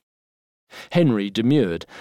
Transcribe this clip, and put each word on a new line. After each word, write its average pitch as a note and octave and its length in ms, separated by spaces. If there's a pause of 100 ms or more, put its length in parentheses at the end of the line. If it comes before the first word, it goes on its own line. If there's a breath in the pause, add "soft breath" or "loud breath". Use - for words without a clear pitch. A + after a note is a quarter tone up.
(920 loud breath)
Henry A#2 360
demurred, A2+ 560 (160 loud breath)